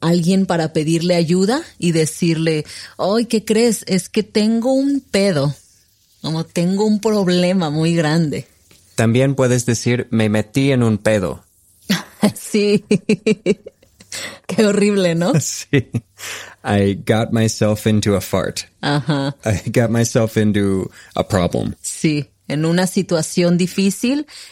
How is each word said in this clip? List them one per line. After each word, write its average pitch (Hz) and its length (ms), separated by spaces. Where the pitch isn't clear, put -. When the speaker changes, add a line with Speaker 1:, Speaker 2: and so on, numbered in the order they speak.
Speaker 1:
alguien 175 440
para 165 300
pedirle 165 400
ayuda 185 480
y 175 140
decirle, 160 760
"Ay, 214 280
¿qué 220 180
crees? 226 420
Es 185 240
que 208 140
tengo 226 500
un 277 260
pedo. 165 540
Como 160 240
tengo 185 400
un 214 160
problema 180 680
muy 160 240
grande." 156 520
Speaker 2:
También 127 400
puedes 127 280
decir, 120 460
"Me 110 180
metí 135 440
en 123 100
un 110 160
pedo." 95 460
<laughs> - 480
Speaker 1:
Sí. 208 520
<laughs> - 1600
Qué 208 200
horrible, 196 480
¿no? 175 200
Speaker 2:
<laughs> 151 60
Sí. - 480
"I 101 320
got 113 260
myself 110 540
into 104 300
a 92 40
fart." - 400
Speaker 1:
Ajá. 143 520
Speaker 2:
"I 107 240
got 117 180
myself 117 480
into 101 540
a - 120
problem." 85 540
Speaker 1:
Sí, 147 480
en 151 180
una 175 200
situación 175 720
difícil 196 680